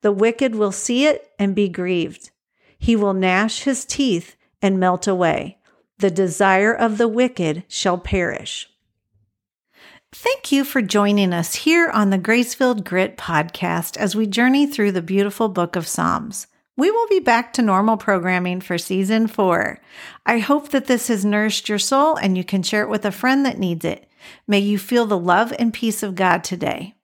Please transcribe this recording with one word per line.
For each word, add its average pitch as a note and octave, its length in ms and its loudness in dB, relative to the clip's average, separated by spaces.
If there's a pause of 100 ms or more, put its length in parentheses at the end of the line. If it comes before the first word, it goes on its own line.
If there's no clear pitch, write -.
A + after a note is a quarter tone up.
The G#3 120 2
wicked A3+ 420 0
will G#3 160 0
see A#3+ 340 -2
it D4+ 320 0
and G3 160 0
be G3+ 140 2
grieved. F3+ 640 -4 (460)
He A#3 180 2
will G3+ 180 2
gnash F#3+ 500 0
his C4+ 200 -2
teeth A3 540 -2 (240)
and G3 180 2
melt F#3 280 0
away. F3+ 500 0 (400)
The G3+ 120 2
desire F#3+ 640 2
of A3 240 0
the A#3 120 2
wicked G#3 580 -2
shall F#3 300 -2
perish. - 720 -4 (1400)
Thank - 400 -2
you C#4 100 4
for C4+ 180 0
joining G3+ 520 2
us E3+ 220 -2
here E4 340 4
on G#3 200 2
the G3 80 2
Grace-Filled A#3 680 0
Grit F#3 320 -2
podcast E3 800 -4
as G3 180 -2
we A3 100 0
journey B3+ 400 2
through G#3+ 280 0
the F3+ 80 -2
beautiful G3 480 0
book F3 260 -2
of E3 120 -4
Psalms. - 600 -4 (300)
We D#4 120 2
will A4+ 180 0
be G4 120 2
back A#3+ 340 0
to - 80 0
normal G#3+ 360 2
programming F3+ 640 -2
for F3+ 160 -6
season G3 500 0
four. F3+ 540 0 (440)
I A#3+ 140 2
hope C#4+ 300 -2
that C4+ 160 0
this A#3+ 240 0
has G#3 160 0
nourished G#3 420 0
your G#3 100 -2
soul C#4 380 2
and F#3 220 0
you F3+ 80 -4
can F#3+ 180 -2
share G#3 200 0
it G#3 60 -4
with G#3 140 -2
a G3+ 80 -2
friend C4 340 0
that B3 140 -4
needs E3+ 240 -2
it. - 260 -6 (380)
May G3+ 120 4
you G3+ 200 0
feel A#3+ 260 0
the G3+ 140 0
love F3+ 400 2
and A#3 140 2
peace A3 280 -2
of G3 140 -6
God F3+ 280 2
today. - 600 -6